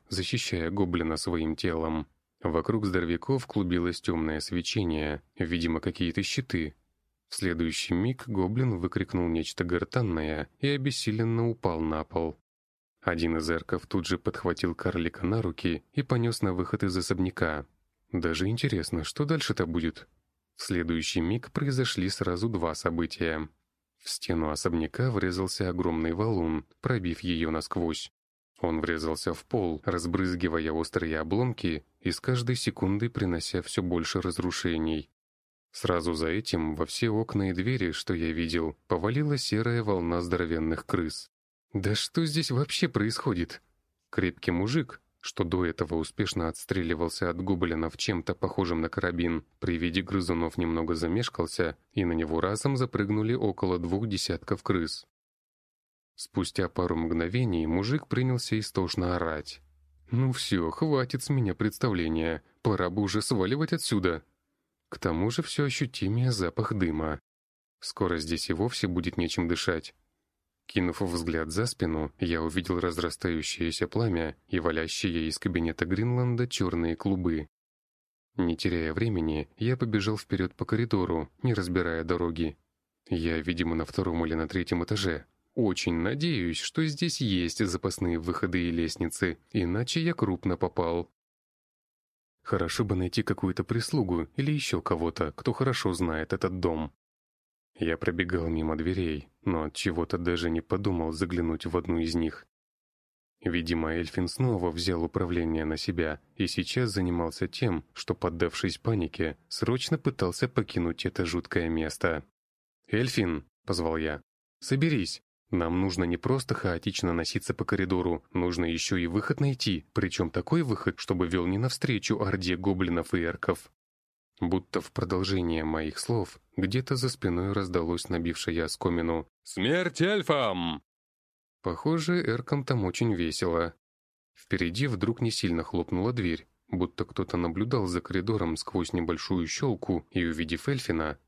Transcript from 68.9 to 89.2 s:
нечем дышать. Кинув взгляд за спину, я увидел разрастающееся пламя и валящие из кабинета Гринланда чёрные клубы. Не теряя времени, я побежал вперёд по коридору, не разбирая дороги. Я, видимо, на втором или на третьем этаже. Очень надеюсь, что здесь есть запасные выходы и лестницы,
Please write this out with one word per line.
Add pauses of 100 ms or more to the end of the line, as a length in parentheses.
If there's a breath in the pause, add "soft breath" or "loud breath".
нечем
дышать. (720)
Кинув
взгляд
за
спину,
я
увидел
разрастающееся
пламя (120)
и
валящие
из
кабинета
Гринланда
чёрные
клубы. (880)
Не
теряя
времени, (100)
я
побежал
вперёд
по
коридору, (120)
не
разбирая
дороги. (520)
Я,
видимо,
на
втором
или
на
третьем
этаже. (280)
Очень
надеюсь,
что
здесь
есть
запасные
выходы
и
лестницы, (140)